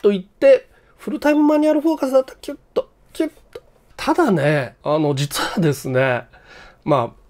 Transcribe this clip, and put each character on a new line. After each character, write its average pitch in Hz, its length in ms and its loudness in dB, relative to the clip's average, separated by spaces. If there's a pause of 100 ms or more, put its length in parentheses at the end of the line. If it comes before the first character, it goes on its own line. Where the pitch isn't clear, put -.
と 208 80 4
言 196 100 -2
っ 185 40 -14
て、 - 440 2 (300)
フ - 140 -10
ル 302 80 -8
タ 294 100 2
イ 294 40 4
ム 302 80 2
マ 294 140 2
ニ 302 120 2
ュ - 20 2
ア 311 40 2
ル 302 60 0
フ 320 120 0
ォ - 20 0
ー - 20 -10
カ 277 120 -4
ス 262 40 -6
だ 269 80 4
っ 262 40 -2
た - 80 -20
ら - 80 -20
キ 285 120 -14
ュ - 20 -12
ッ - 40 -20 (160)
と、 - 160 -6 (240)
キ 320 100 -2
ュ - 40 -6
ッ - 20 -10 (220)
と。 - 100 -18 (340)
た - 160 -2
だ 320 180 2
ね、 147 520 -2
あ 151 160 -2
の、 147 160 0
実 143 280 -6
は - 160 -6
で 160 140 0
す - 160 -8
ね、 127 380 -2 (580)
ま 127 300 -2
あ、 - 160 -20